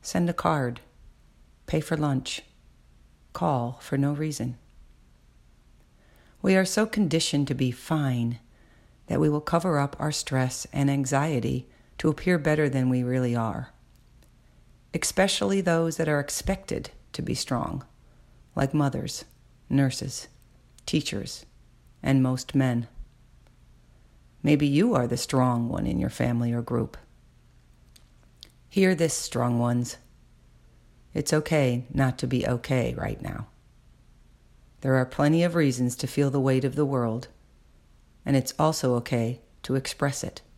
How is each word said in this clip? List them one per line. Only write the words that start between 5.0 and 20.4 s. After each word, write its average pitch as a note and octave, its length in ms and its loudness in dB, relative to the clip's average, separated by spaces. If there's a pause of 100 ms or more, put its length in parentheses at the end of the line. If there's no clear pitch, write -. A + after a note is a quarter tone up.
We F#3+ 140 4
are F#3+ 100 4
so G#3+ 200 2
conditioned D#3+ 640 0
to C#3 80 -2
be B2+ 160 0
fine B2 680 -2 (680)
that - 120 0
we D#3 100 4
will D3 120 0
cover E3+ 380 0
up C#3 200 -2
our D3+ 120 -2
stress C3 640 -2
and C#3 160 2
anxiety C3+ 800 0 (300)
to - 120 0
appear F3 280 0
better D3+ 320 2
than B2+ 200 2
we B2+ 140 2
really B2 320 0
are, A2+ 360 -4 (1200)
especially G3 680 0
those E3 360 2
that D#3+ 100 0
are D3 120 2
expected - 720 -4 (200)
to - 100 -10
be - 120 -4
strong, - 500 -4 (720)
like C#3 180 0
mothers, C#3 520 -2 (440)
nurses, C3+ 580 0 (580)